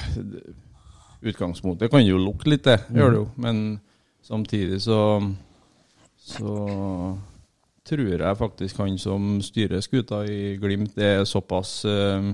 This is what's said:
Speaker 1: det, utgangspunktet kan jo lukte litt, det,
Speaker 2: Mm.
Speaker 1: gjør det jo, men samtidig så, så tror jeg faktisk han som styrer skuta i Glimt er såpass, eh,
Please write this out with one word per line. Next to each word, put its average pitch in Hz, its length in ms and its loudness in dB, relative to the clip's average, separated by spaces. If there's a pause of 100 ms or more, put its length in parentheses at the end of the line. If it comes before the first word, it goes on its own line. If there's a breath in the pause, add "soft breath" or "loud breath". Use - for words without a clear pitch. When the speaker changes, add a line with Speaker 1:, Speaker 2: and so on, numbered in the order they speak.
(120)
Speaker 1:
det, 101 320 -8 (760 soft breath)
utgangspunktet 95 720 -4
kan 143 140 8
jo 92 140 4
lukte 98 320 -2
litt, 143 120 2
det, 120 160 6 (100)
Speaker 2:
Mm. 120 80 0
Speaker 1:
gjør 127 140 8
det 110 100 4
jo, 107 60 -4 (100)
men 117 240 -2 (580)
samtidig 101 640 -4
så, 110 180 2 (1120 soft breath)
så - 400 -8 (1300 soft breath)
tror 120 340 0
jeg 92 180 0
faktisk 98 400 -6
han 98 200 -2
som 101 440 -2
styrer 98 400 -2
skuta 107 440 -2
i 101 320 -4
Glimt 101 400 -2
er 101 280 4
såpass, - 600 -4
eh, 101 480 0